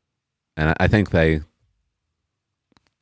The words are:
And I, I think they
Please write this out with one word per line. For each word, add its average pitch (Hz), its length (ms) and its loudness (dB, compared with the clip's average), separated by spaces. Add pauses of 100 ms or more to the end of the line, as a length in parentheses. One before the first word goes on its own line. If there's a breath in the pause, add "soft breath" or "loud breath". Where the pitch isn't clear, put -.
(560)
And 78 140 0
I, - 100 -2
I 92 80 2
think 104 220 0
they 80 300 0 (1600)